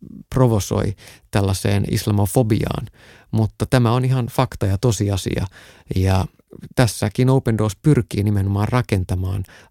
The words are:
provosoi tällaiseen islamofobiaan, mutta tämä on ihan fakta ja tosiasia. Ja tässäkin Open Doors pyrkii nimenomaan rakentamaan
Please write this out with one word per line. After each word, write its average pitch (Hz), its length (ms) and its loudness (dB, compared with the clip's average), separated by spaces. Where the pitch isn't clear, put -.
provosoi 107 680 0
tällaiseen 101 600 0
islamofobiaan, 107 960 0
mutta 110 340 -2
tämä 120 260 2
on 127 140 0
ihan 127 220 0
fakta - 380 -2
ja 98 120 0
tosiasia. 101 680 0
Ja 95 300 2
tässäkin 123 540 0
Open 127 280 2
Doors 107 240 -2
pyrkii 123 420 2
nimenomaan 101 440 0
rakentamaan 95 760 -2